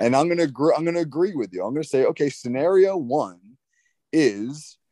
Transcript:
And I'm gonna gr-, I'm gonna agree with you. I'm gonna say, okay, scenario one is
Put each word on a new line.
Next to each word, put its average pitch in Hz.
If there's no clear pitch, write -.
And 123
I'm 151
gonna 170
gr-, 139
I'm 156
gonna 170
agree 170
with 110
you. 90
I'm 110
gonna 151
say, 131
okay, 143
scenario 180
one 120
is 135